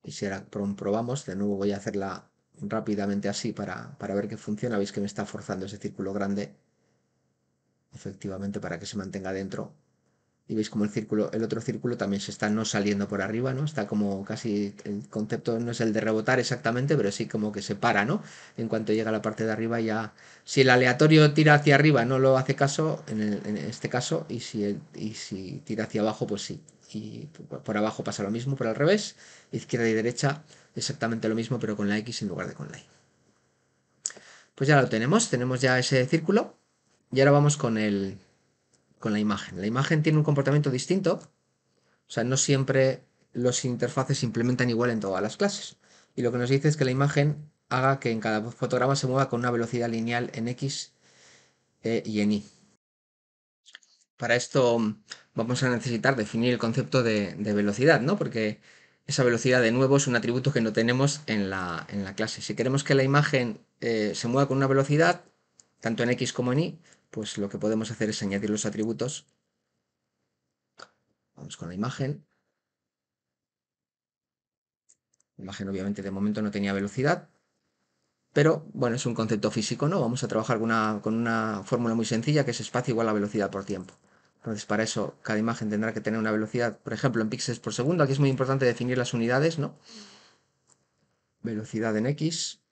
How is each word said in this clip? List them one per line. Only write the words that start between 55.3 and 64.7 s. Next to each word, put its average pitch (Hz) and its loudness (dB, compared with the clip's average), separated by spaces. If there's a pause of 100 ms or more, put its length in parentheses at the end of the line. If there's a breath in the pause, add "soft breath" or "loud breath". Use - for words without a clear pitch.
vamos 123 0
a 127 2
necesitar 120 0
definir 117 0
el 117 0
concepto 120 0
de, 104 0
de 104 -2
velocidad, 104 4
¿no? 151 0
Porque 110 -4 (460 soft breath)
esa 143 0
velocidad, 123 4
de 113 4
nuevo, 135 6
es 139 2
un 120 2
atributo 123 0
que 123 2
no 110 0
tenemos 123 2
en 101 0
la, 90 -6
en 101 -6
la 98 -10
clase. - -4
Si - -8
queremos 127 0
que 143 2
la 135 4
imagen, 135 2 (200)
eh, 110 0
se - -4
mueva 135 2
con 131 0
una 139 2
velocidad, 147 4 (560)